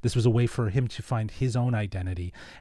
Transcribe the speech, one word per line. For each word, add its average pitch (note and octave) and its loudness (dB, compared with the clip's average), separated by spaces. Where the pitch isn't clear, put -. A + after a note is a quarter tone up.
This A#2 2
was A#2+ 4
a - 6
way A#2+ 6
for A2+ 0
him B2 2
to - -10
find A2 -2
his B2 0
own B2 2
identity. F#2 -4